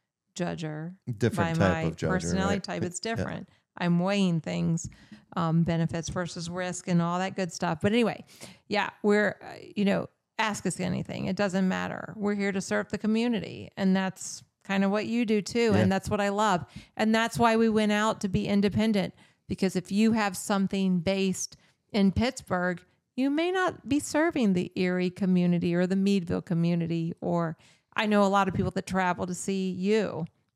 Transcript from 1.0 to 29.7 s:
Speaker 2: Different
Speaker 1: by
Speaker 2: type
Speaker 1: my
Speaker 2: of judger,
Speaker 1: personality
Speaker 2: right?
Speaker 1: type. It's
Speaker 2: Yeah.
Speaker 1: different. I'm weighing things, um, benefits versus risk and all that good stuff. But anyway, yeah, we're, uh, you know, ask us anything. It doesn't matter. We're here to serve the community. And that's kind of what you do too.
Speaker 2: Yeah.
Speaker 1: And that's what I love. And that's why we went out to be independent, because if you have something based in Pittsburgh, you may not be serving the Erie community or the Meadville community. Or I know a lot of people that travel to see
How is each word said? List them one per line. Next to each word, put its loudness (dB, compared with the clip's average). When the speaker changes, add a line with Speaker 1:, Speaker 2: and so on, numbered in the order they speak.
Speaker 2:
Different 0
Speaker 1:
by 4
Speaker 2:
type 4
Speaker 1:
my -4
Speaker 2:
of -4
judger, -4
Speaker 1:
personality 0
Speaker 2:
right? -6
Speaker 1:
type. -6
It's -6
Speaker 2:
Yeah. -4
Speaker 1:
different. -6
I'm 2
weighing 2
things, -2
um, 4
benefits 0
versus -6
risk -6
and 4
all 0
that -4
good -4
stuff. -4
But 2
anyway, 0
yeah, -2
we're, 4
uh, -16
you 2
know, 2
ask -2
us -4
anything. -4
It -2
doesn't 0
matter. -4
We're -2
here -2
to -2
serve -4
the -6
community. -2
And 4
that's -4
kind 0
of 2
what 0
you 0
do 2
too. 0
Speaker 2:
Yeah. 4
Speaker 1:
And 4
that's -2
what 0
I 0
love. 0
And 2
that's 0
why 4
we 6
went 2
out 0
to -2
be -2
independent, 2
because 0
if -4
you 4
have 0
something 0
based -2
in 4
Pittsburgh, -2
you 0
may 0
not -2
be 2
serving 2
the -2
Erie 0
community 2
or 4
the 0
Meadville 0
community. 0
Or -2
I 0
know 4
a 6
lot 4
of -6
people 0
that -6
travel 0
to -6
see -2